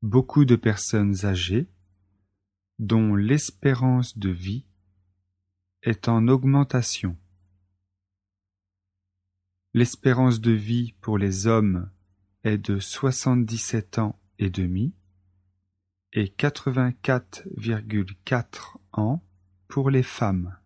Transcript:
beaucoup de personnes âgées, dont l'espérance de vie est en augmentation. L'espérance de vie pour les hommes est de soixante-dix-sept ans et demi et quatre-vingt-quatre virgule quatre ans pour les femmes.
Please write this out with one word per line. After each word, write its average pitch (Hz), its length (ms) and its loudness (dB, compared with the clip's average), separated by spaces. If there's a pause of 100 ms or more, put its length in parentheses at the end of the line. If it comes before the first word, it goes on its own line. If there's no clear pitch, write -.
beaucoup 127 420 4
de 123 120 6
personnes 101 680 0
âgées, 95 460 -2 (1080)
dont 110 360 2
l'espérance 127 1040 0
de 101 100 -2
vie 92 380 -6 (1120)
est - 260 -4
en 117 220 2
augmentation. 131 880 0 (2500)
L'espérance 120 680 2
de 117 100 4
vie 113 480 -2
pour 107 160 -2
les 98 300 0
hommes 101 440 2 (540)
est 107 140 0
de 101 200 -2
soixante-dix-sept 120 1200 -2
ans 107 220 -4 (180)
et 98 120 -2
demi 92 440 -2 (1160)
et 104 160 -2
quatre-vingt-quatre 127 1300 -4
virgule 107 580 -4 (120)
quatre - 520 -6 (140)
ans 113 340 -2 (400)
pour 139 220 -2
les 131 140 2
femmes. 92 640 -4